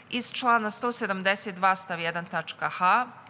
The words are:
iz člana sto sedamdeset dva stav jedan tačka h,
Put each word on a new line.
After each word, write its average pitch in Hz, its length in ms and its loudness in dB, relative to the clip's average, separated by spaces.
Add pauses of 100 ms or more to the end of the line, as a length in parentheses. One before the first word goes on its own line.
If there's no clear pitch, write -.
iz 240 220 -4
člana 233 400 2
sto 240 200 -2
sedamdeset 196 640 -2
dva 190 200 4
stav 180 240 -6
jedan 170 260 -2
tačka 156 440 -4
h, 196 360 4 (240)